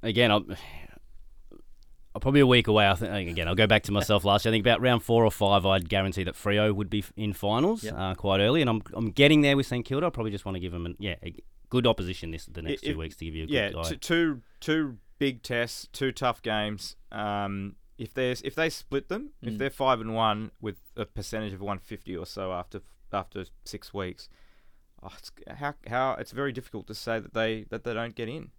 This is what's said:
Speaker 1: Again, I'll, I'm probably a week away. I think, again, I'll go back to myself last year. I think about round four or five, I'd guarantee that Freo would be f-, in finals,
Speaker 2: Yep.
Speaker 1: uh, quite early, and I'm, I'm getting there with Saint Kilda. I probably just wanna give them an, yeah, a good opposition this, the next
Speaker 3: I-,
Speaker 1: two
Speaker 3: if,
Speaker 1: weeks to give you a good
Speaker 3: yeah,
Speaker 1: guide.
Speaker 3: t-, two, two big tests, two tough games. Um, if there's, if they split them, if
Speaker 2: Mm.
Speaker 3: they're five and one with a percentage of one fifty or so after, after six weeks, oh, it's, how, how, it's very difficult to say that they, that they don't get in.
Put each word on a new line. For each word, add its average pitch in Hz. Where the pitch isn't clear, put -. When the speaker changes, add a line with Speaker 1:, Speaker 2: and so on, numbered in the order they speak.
Speaker 1:
Again, 117
I'll, 104
I'm 101
probably 139
a 139
week 123
away. 107
I 98
think, 92
again, 82
I'll 90
go 110
back 107
to -
myself 101
last 101
year. 113
I 110
think 110
about 117
round 120
four 117
or 107
five, 98
I'd 95
guarantee 95
that 87
Freo 104
would 98
be 104
f-, -
in 104
finals, 127
Speaker 2:
Yep. 107
Speaker 1:
uh, 92
quite 98
early, 123
and 131
I'm, 110
I'm 110
getting 147
there 139
with 135
Saint 123
Kilda. 143
I 165
probably 110
just 101
wanna 95
give 87
them 85
an, 85
yeah, 98
a 85
good 123
opposition 90
this, 80
the 82
next 139
Speaker 3:
I-, -
Speaker 1:
two 147
Speaker 3:
if, -
Speaker 1:
weeks 80
to -
give 82
you 78
a -
good 147
Speaker 3:
yeah, 110
Speaker 1:
guide. 82
Speaker 3:
t-, 151
two, 165
two 156
big 131
tests, 120
two 135
tough 123
games. 107
Um, 101
if 110
there's, 127
if 135
they 160
split -
them, 220
if 117
Speaker 2:
Mm. 107
Speaker 3:
they're 135
five 131
and 110
one 110
with 104
a 113
percentage 107
of 95
one 101
fifty 92
or 80
so 95
after, 90
after 98
six -
weeks, 95
oh, -
it's, -
how, 143
how, 127
it's -
very 135
difficult 110
to 107
say 113
that -
they, 113
that 117
they 120
don't 117
get 117
in. 143